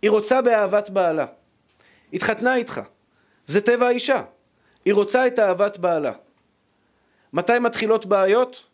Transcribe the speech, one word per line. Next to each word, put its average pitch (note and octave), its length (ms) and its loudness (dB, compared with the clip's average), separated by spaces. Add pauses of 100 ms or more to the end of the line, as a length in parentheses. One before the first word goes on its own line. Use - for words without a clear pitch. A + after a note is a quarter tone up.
היא G#3 80 2
רוצה G#3+ 320 2
באהבת G#3 480 2
בעלה. E3+ 360 0 (840)
התחתנה A3 420 -2
איתך. A#3 260 -4 (640)
זה E3+ 140 0
טבע A#3+ 260 2
האישה. B3 360 0 (640)
היא G3 100 2
רוצה G#3 320 2
את B3 120 -2
אהבת F#3+ 400 0
בעלה. D#3+ 340 -2 (1200)
מתי G3 260 0
מתחילות A3+ 480 -2
בעיות? G#3 680 0